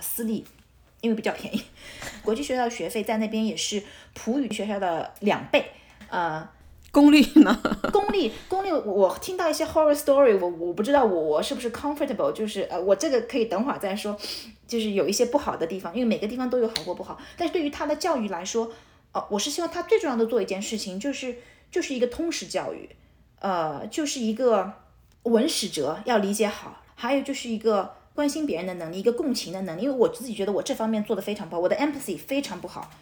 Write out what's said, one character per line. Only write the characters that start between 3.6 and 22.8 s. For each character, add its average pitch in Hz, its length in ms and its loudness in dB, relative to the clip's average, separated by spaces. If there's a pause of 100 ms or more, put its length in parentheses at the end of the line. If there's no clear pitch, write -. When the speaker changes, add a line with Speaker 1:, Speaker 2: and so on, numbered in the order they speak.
Speaker 1:
普 254 260 -2
语 208 120 -2
学 208 140 -4
校 202 120 -2
的 175 420 -2
两 190 260 0
倍， - 260 2 (360)
呃， 160 400 -4 (440)
Speaker 2:
公 294 180 10
立 294 100 10 (200)
呢？ 240 200 8 (320)
Speaker 1:
公 403 200 2
立， 302 200 0 (160)
公 381 160 -2
立， 392 60 -2
我 202 500 2
听 370 160 -8
到 339 140 2
一 - 20 0
些 311 140 -2
horror 311 260 4
story， 277 460 6
我， 180 100 0
我 175 240 -4
不 202 120 -2
知 277 80 0
道 277 120 6
我， 180 160 2
我 156 220 2
是 - 100 -2
不 226 80 -6
是 233 120 -4
comfortable， 277 580 -2
就 214 160 -4
是， 202 240 -4
呃， 175 100 -4
我 190 140 6
这 294 160 0
个 247 120 4
可 254 140 -6
以 226 100 2
等 208 180 0
会 277 80 -2
儿 - 60 -4
再 196 180 -4
说， 208 200 -6 (520)
就 233 100 -2
是 214 140 -2
有 180 160 2
一 202 40 2
些 240 140 2
不 240 100 0
好 226 200 0
的 165 100 -2
地 185 140 -6
方， 170 140 -10
因 247 60 -2
为 247 40 2
每 196 140 2
个 202 100 -4
地 240 80 -6
方 254 120 -4
都 247 120 2
有 226 80 2
好 226 60 -6 (100)
过 175 100 -4
不 - 80 -12
好。 - 180 -12 (160)
但 339 120 -2
是 - 40 -6
对 359 100 0
于 285 80 -2
他 302 160 -6
的 302 100 0
教 330 200 0
育 214 120 -2
来 180 160 -6
说， 226 260 -2 (400)
呃， - 200 -6
我 202 60 -2
是 208 140 -2
希 311 100 -4
望 330 80 -2
他 339 140 -6
最 440 160 4
重 370 100 0
要 247 60 0
的 226 100 2
做 226 160 0
一 190 40 0
件 190 180 -4
事 220 160 -6
情， 190 200 -8
就 277 140 -4
是， 247 240 -8 (340)
就 349 120 -2
是 269 120 -4
一 233 60 -2
个 240 60 2
通 320 260 -4
识 - 140 -6
教 147 260 -4
育， - 160 -12 (520)